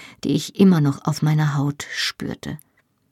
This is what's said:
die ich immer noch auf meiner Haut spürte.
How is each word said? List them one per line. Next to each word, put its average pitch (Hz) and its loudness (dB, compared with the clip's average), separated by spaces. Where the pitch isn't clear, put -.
die 139 0
ich - -4
immer 190 6
noch 143 0
auf 151 -2
meiner 156 2
Haut 143 -4
spürte. - -8